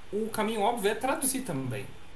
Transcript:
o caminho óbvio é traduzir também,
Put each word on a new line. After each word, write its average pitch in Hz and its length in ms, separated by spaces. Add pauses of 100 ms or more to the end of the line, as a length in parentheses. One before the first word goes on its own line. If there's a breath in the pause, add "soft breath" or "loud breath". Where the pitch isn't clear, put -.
(120)
o 214 180
caminho 214 320
óbvio 208 280
é 220 40
traduzir 269 480
também, 127 440 (300)